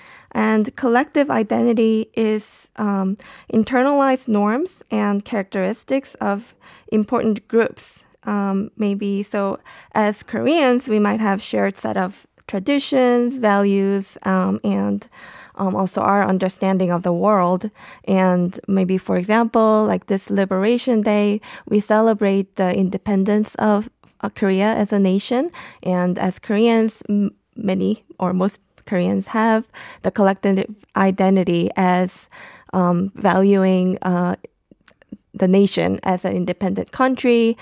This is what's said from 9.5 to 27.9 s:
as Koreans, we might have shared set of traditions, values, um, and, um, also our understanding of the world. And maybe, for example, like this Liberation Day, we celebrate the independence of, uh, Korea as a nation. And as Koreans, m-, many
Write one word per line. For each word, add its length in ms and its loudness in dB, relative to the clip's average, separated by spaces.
as 280 0
Koreans, 680 0
we 100 2
might 220 0
have 200 0
shared 360 -2
set 200 -6
of 300 -6
traditions, 920 0
values, 840 0
um, 400 0
and, 440 -2
um, 200 -2
also 260 -2
our 260 4
understanding 640 0
of 100 -2
the 120 0
world. 580 2
And 640 2
maybe, 320 0
for 180 -2
example, 680 2
like 180 -2
this 240 -2
Liberation 720 0
Day, 380 0
we 120 2
celebrate 800 0
the 200 0
independence 800 0
of, 340 0
uh, 80 -6
Korea 460 0
as 180 -2
a 60 2
nation. 500 0
And 380 -2
as 180 -4
Koreans, 720 0
m-, 220 0
many 480 -4